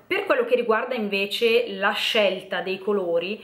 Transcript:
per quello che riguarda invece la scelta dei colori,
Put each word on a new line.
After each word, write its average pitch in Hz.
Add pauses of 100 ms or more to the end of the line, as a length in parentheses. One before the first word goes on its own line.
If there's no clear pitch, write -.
per 392
quello 262
che 247
riguarda 233
invece 208
la 196
scelta 190
dei 190
colori, 185